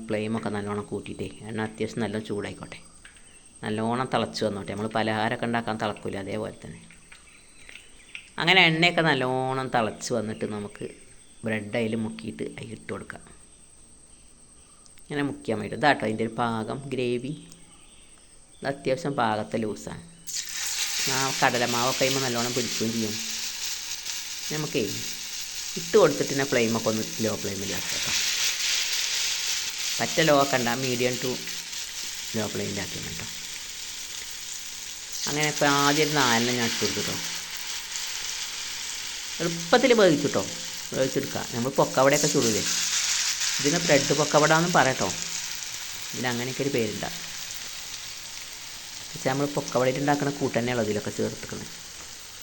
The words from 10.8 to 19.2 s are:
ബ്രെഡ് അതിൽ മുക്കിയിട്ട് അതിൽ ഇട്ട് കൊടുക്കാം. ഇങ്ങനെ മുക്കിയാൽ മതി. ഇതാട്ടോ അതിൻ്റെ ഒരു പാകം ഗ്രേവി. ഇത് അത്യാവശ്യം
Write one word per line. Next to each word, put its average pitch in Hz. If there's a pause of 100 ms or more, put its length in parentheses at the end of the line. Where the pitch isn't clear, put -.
ബ്രെഡ് 110
അതിൽ 113 (100)
മുക്കിയിട്ട് 107 (140)
അതിൽ 113
ഇട്ട് -
കൊടുക്കാം. - (1800)
ഇങ്ങനെ 143
മുക്കിയാൽ 110
മതി. 104
ഇതാട്ടോ 143
അതിൻ്റെ 110
ഒരു 113
പാകം 117 (140)
ഗ്രേവി. 123 (1300)
ഇത് -
അത്യാവശ്യം 139